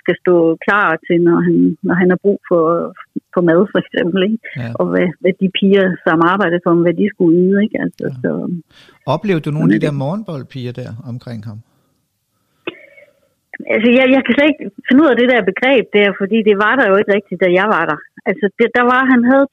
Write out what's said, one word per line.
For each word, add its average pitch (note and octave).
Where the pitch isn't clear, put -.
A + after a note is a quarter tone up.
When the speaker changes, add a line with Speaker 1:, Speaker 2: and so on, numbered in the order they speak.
Speaker 1:
skal E3+
stå F3+
klar G3+
til, F3
når E3+
han, E3+
når F3
han F3+
har F3
brug G3+
for, E3+
for F3+
mad, E3+
for F#3
eksempel, F3+
ikke? A3
Speaker 2:
Ja. A#2
Speaker 1:
Og F3+
hvad, F3+
hvad F#3
de F#3+
piger, G3
som E3
arbejdede F3
for F3+
ham, E3+
hvad E3+
de G#3
skulle E3+
yde, F#3+
ikke? A3
Altså, -
Speaker 2:
Ja. C3+
Speaker 1:
så F3
Speaker 2:
Oplevede E3
du D3+
nogle D#3
af -
Speaker 1:
sådan -
Speaker 2:
de D#3
Speaker 1:
er D3+
Speaker 2:
der C#3
Speaker 1:
det. C#3
Speaker 2:
morgenboldpiger C3+
der A#2
omkring A#2+
ham? G#2+
Speaker 1:
Altså, A3+
jeg, C4
jeg C4
kan A#3
slet D4
ikke -
finde C4
ud C#4+
af G#3+
det B3
der G#3
begreb B3+
der, G3+
fordi G3
det G3+
var A3+
der B3+
jo F#3+
ikke G3+
rigtigt, F#3+
da F#3
jeg G3+
var E3
der. D3
Altså, G3
det, A#3
der B3
var, B3+
han A#3+
havde C4+